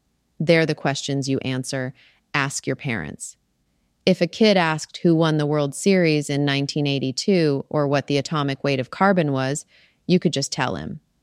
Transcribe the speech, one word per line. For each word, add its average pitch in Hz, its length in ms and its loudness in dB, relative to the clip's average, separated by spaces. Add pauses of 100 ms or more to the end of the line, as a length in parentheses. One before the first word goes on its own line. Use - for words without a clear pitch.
(400)
They're 160 240 4
the 151 100 -2
questions 139 540 -4
you 135 120 0
answer, 131 520 -6 (400)
"Ask 139 340 -4
your 131 100 -2
parents." 104 600 -8 (720)
If 185 140 2
a 175 60 0
kid 208 320 4
asked 160 400 -2
who 170 180 4
won 156 220 2
the 147 80 0
World 147 280 0
Series 165 540 2
in 143 160 0
nineteen 143 420 0
eighty-two 139 840 0
or 147 180 0
what 139 180 0
the 143 120 0
atomic 139 440 -2
weight 139 160 0
of 127 120 -6
carbon 180 420 2
was, 131 320 -2 (420)
you 175 120 4
could 160 160 0
just 139 180 -4
tell 127 240 -2
him. 78 240 -10 (220)